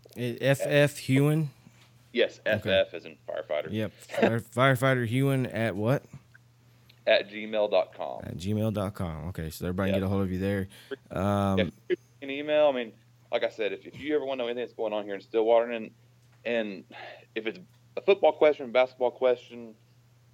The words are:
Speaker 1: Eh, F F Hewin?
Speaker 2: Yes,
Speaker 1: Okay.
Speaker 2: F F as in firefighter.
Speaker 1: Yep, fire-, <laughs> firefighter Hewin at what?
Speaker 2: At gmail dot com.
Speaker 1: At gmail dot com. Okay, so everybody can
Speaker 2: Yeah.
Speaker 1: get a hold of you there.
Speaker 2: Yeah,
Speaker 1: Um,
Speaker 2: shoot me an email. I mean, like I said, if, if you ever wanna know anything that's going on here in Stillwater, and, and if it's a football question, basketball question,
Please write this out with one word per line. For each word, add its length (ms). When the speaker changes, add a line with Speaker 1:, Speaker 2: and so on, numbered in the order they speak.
Speaker 1:
Eh, 240
F 220
F 340
Hewin? 500
Speaker 2:
Yes, 340
Speaker 1:
Okay. 260
Speaker 2:
F 180
F 40
as 120
in 120
firefighter. 440
Speaker 1:
Yep, 220
fire-, 460
<laughs> 160
firefighter 320
Hewin 460
at 220
what? 280
Speaker 2:
At 240
gmail 420
dot 240
com. 280
Speaker 1:
At 140
gmail 360
dot 200
com. 360
Okay, 200
so 160
everybody 260
can 40
Speaker 2:
Yeah. 60
Speaker 1:
get 40
a 40
hold 120
of 100
you 80
there. 280
Speaker 2:
Yeah, 420
Speaker 1:
Um, 40
Speaker 2:
shoot 100
me 60
an 20
email. 380
I 40
mean, 220
like 120
I 60
said, 240
if, 120
if 140
you 160
ever 100
wanna 180
know 40
anything 160
that's 100
going 200
on 120
here 100
in 60
Stillwater, 500
and, 200
and 380
if 120
it's 120
a 40
football 300
question, 400
basketball 400
question, 600